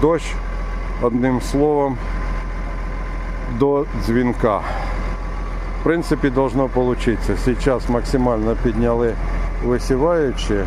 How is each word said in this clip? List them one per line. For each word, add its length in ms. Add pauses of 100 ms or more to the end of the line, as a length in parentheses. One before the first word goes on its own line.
дощ. 320 (680)
Одним 400
словом, 560 (1600)
до 260 (200)
дзвінка. 520
В 1300
принципі, 460
должно 380
получитися. 920
Зараз 280
максимально 760
підняли 500 (520)
висіваючі 1000